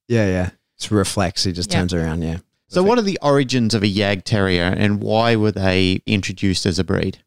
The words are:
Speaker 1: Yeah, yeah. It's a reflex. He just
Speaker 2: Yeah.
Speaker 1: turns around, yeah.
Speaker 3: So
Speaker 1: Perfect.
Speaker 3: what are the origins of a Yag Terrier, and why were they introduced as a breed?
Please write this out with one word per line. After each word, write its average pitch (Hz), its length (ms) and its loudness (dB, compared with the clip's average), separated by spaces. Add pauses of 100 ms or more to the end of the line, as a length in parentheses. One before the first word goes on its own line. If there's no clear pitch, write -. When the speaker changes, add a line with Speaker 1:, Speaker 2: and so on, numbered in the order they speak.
Speaker 1:
Yeah, 113 180 2
yeah. 92 240 0 (260)
It's - 140 -10
a 107 40 2
reflex. 98 500 0
He 95 80 -2
just 87 200 -6
Speaker 2:
Yeah. 101 80 0
Speaker 1:
turns 90 140 -2
around, 82 280 -2
yeah. 82 160 -6 (300)
Speaker 3:
So 180 140 -2
Speaker 1:
Perfect. 196 60 2
Speaker 3:
what 247 100 2
are 226 40 2
the 196 200 -2
origins 131 520 2
of 104 80 0
a 107 40 4
Yag 101 380 0
Terrier, 92 520 0
and 101 240 0
why 110 360 2
were 107 160 2
they 95 540 2
introduced 98 600 -2
as 87 120 0
a 92 60 0
breed? 95 420 -4